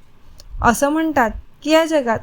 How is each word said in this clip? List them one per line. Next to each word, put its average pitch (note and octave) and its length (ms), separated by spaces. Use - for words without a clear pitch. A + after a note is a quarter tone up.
असं A#3 260
म्हणतात D4 420
की D4 80
या D#4+ 140
जगात C#4 380